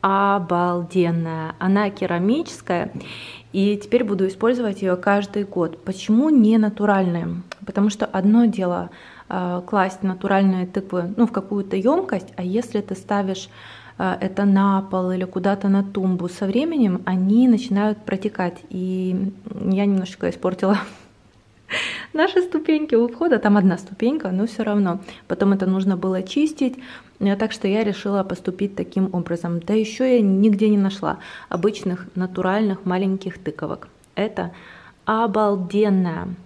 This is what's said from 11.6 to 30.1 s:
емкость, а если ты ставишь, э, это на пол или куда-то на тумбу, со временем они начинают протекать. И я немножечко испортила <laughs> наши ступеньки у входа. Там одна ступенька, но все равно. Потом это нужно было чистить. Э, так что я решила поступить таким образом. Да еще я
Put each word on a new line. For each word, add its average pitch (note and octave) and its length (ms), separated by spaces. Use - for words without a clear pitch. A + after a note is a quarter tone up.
емкость, B3+ 580
а F#3 80
если G#3 380
ты G3+ 140
ставишь, F#3+ 540
э, F#3 220
это F#3+ 260
на G3 360
пол F#3 300
или F#3 120
куда-то G3 460
на G3 140
тумбу, F#3 440
со F3+ 200
временем A#3 580
они F#3+ 420
начинают G#3+ 520
протекать. F#3+ 600
И F#3 460
я G3 140
немножечко F#3+ 440
испортила F#3 480
<laughs> - 720
наши F4+ 280
ступеньки D#4 540
у A#3 120
входа. C#4+ 320
Там G#3 160
одна F#3 220
ступенька, B3+ 540
но F#3+ 140
все A3+ 180
равно. G#3 360
Потом G3+ 260
это G3 120
нужно F#3+ 300
было F#3 280
чистить. C#4 520
Э, G3+ 160
так G#3+ 160
что - 160
я G#3 160
решила G3+ 400
поступить G3 520
таким F#3+ 380
образом. E3+ 460
Да E3+ 140
еще A3 320
я B3 160